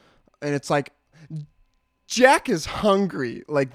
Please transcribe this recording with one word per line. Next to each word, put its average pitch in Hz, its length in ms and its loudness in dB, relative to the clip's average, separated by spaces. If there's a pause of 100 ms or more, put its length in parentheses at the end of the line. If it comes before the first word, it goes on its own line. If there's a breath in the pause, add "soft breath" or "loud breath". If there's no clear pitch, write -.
(400 soft breath)
and 147 140 -4
it's 139 160 -4
like, 143 220 0 (1120 loud breath)
"Jack 262 420 4
is 170 180 -2
hungry," 196 840 -2
like 139 260 0